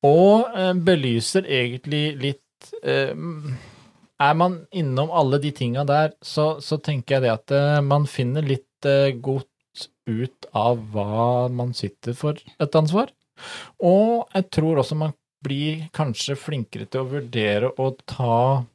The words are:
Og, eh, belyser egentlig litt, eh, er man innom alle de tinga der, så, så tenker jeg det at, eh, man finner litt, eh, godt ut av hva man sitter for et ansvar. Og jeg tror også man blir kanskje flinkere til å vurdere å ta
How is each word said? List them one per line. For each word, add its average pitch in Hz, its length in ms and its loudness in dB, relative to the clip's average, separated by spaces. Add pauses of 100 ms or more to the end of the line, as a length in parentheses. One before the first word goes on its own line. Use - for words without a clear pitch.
Og, 196 480 6
eh, 185 220 0
belyser 165 720 0
egentlig 135 560 -2 (140)
litt, - 640 -8
eh, 135 340 0 (1040)
er 143 160 4
man 175 340 0
innom 147 420 -2
alle 143 280 2
de 143 120 -2
tinga 131 340 -4
der, 151 260 2 (100)
så, 156 380 -2
så 156 180 -4
tenker 139 380 -4
jeg 131 80 2
det 120 80 4
at, 113 200 -4
eh, 143 300 2
man 143 240 2
finner 139 380 -2
litt, 139 240 -2 (140)
eh, 139 300 4
godt 131 360 -4 (540)
ut 117 480 -6
av 117 280 2 (140)
hva 117 580 0
man 123 240 -4
sitter - 400 -8
for 151 220 -4 (220)
et 147 180 -2
ansvar. 165 340 2 (720)
Og 214 540 4
jeg 190 180 -2
tror 160 260 0
også 139 200 0
man 151 160 -2 (300)
blir 151 480 -4
kanskje 139 460 -4
flinkere 117 480 -8
til 131 160 -6
å 131 80 -6
vurdere 120 680 0
å 131 100 0 (160)
ta 123 680 2